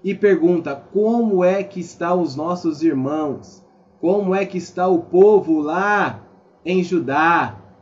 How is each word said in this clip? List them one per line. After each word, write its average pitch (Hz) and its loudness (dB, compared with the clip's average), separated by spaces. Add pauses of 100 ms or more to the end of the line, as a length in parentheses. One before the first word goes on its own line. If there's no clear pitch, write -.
e 190 -4
pergunta: 170 2
"Como 214 0
é 196 2
que 185 -10
estão 175 -4
os 135 -4
nossos 160 -4
irmãos? 143 -4 (380)
Como 190 0
é 196 0
que 190 -8
está 180 -4
o 170 2
povo 185 4
lá 170 -2 (380)
em 180 0
Judá?" 151 -2 (200)